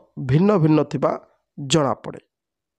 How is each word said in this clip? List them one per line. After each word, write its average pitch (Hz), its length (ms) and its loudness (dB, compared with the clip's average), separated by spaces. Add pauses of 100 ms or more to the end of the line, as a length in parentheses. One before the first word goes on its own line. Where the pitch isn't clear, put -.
(180)
ଭିନ୍ନ 151 400 2
ଭିନ୍ନ 156 260 4
ଥିବା 139 280 -2 (460)
ଜଣାପଡ଼େ। 139 600 -2 (580)